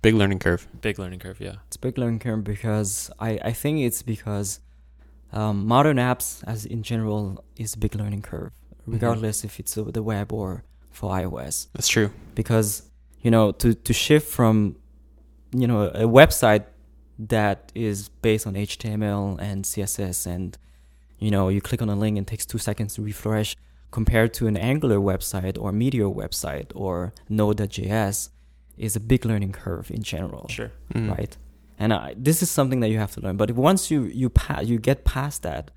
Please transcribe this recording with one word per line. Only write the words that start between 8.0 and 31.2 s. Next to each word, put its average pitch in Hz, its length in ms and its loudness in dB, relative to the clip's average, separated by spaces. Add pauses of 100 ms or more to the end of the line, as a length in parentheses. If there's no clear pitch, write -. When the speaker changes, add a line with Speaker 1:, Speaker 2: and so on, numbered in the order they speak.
Speaker 3:
curve, - 300 -10 (300)
Speaker 1:
Mm-hmm. 113 120 -8
Speaker 3:
regardless 110 500 0
if - 160 -12
it's, - 180 -6
uh, 107 60 -4
the 110 180 -4
web 104 300 -2
or 98 320 -6 (260)
for 95 220 -6
I 92 120 -2
O 92 120 -6
S. 65 360 -8
Speaker 1:
That's - 140 -4
true. 104 240 4 (240)
Speaker 3:
Because, 110 560 0 (300)
you 120 100 2
know, 110 220 6
to, 117 220 4
to - 180 -2
shift 151 360 4
from, 107 460 4 (760)
you 123 160 2
know, 107 160 4
a 110 240 0
website 113 560 8 (640)
that 104 460 0
is 104 340 -2
based 110 380 0
on 98 100 -4
H 101 220 -6
T 113 100 -6
M 107 140 -2
L 101 380 0
and 98 260 -4
C - 160 -4
S - 160 -4
S, 92 280 -4
and, 90 300 -6 (640)
you 107 120 0
know, 98 180 4
you 98 120 2
click - 220 -4
on 110 60 0
a 104 80 0
link 104 220 0
and 98 80 -4
it - 40 -12
takes - 160 -6
two - 120 -8
seconds 104 360 -4
to 107 80 -8
refresh, 107 540 -2 (340)
compared 113 440 4
to 120 120 0
an 107 100 2
Angular 120 420 2
website 95 640 0
or 101 120 -4
Meteor 113 340 2
website - 680 -6
or 92 380 -4 (160)
Node 107 300 2
dot 104 100 -2
J 98 200 -6
S, 101 420 -2 (460)
is 107 200 -4
a 107 40 -2
big 120 240 2
learning 101 280 -2
curve - 380 -8
in 107 120 -6
general. - 460 -8
Speaker 2:
Sure. 113 240 -10 (220)
Speaker 1:
Mm. 110 160 -4
Speaker 3:
Right? - 260 -6 (420)